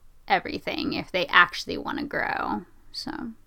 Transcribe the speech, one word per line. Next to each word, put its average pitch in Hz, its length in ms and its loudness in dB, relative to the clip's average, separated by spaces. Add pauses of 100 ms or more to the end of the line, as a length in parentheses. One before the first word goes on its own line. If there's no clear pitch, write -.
(280)
everything - 680 0
if - 180 -4
they 180 140 0
actually - 540 4
wanna - 240 -4
grow. - 580 -2 (320)
So, - 180 -8 (360)